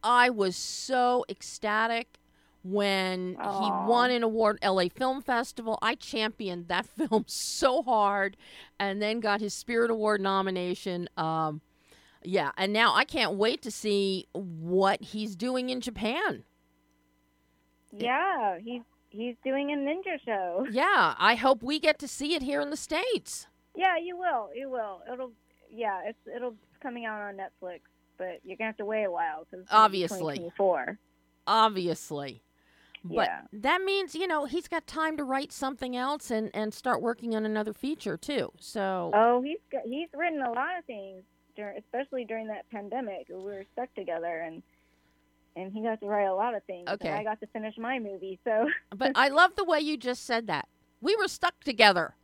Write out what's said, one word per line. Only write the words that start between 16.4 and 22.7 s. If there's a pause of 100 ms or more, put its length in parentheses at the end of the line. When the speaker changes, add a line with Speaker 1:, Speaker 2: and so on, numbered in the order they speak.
Speaker 2:
Yeah,
he's, (260)
he's (100)
doing
a
ninja
show.
Speaker 1:
Yeah,
I
hope
we
get
to
see
it
here
in